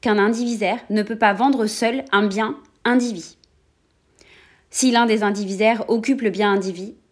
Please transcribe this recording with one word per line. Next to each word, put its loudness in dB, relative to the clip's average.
qu'un 2
indivisaire 0
ne 0
peut -6
pas 4
vendre 2
seul -2
un 2
bien -2
indivis. -2
Si 0
l'un 4
des 0
indivisaires 0
occupe 0
le 0
bien 0
indivis -4